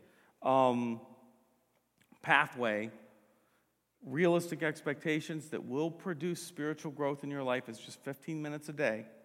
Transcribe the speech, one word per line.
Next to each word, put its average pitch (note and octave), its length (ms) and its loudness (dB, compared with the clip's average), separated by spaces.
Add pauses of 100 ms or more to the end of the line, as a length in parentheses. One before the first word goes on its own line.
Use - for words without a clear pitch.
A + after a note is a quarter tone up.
(420)
um, B2 580 4 (1200)
pathway, A#2+ 720 2 (1120)
realistic E3+ 580 2
expectations D#3 840 -2
that A2 180 -6
will C#3 240 -2
produce E3 500 -4
spiritual D3+ 520 -6
growth C#3+ 320 -2
in C#3+ 60 -6
your C#3+ 120 -4
life B2+ 260 0
is A2+ 100 -10
just - 260 -16
fifteen D#3 360 -6
minutes D3 280 -8
a D#3 40 -8
day, A2+ 320 0 (200)